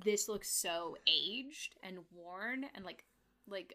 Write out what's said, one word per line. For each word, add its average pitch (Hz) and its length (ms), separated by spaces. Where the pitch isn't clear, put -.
this 208 240
looks 208 220
so 170 460
aged 202 760
and 185 160
worn 196 500
and, 196 100
like, - 200
like, 190 260